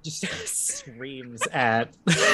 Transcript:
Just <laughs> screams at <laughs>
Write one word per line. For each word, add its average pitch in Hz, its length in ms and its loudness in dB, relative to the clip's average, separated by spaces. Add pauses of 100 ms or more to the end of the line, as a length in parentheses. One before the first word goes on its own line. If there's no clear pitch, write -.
Just 160 240 -8
<laughs> - 200 -6
screams 127 1000 -6
at 113 500 2
<laughs> - 60 -20 (300)